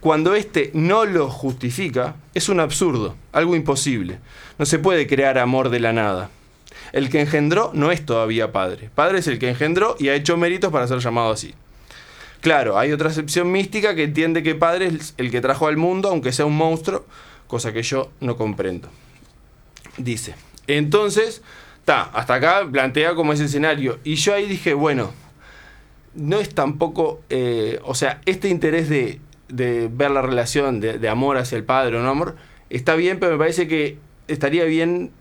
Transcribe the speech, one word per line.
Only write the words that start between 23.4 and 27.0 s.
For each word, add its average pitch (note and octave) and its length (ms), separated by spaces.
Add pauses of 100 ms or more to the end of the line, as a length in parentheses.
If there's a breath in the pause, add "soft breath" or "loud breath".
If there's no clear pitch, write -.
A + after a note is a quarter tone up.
escenario. C#3+ 580
Y D3+ 120
yo G3+ 200
ahí G3+ 100
dije, F3+ 300
bueno, C#3+ 360 (1040 loud breath)
no D#3+ 260
es F#3+ 140
tampoco, D3+ 760